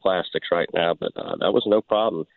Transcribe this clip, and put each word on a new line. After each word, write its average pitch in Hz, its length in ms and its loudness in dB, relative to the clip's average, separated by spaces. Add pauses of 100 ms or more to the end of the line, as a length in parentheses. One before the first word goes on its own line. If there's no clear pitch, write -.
plastics 90 520 -2
right 87 200 0
now. 85 220 2
But, - 220 -6
uh, - 240 -8
that 95 120 2
was 113 140 2
no 107 160 4
problem. 104 420 0 (120)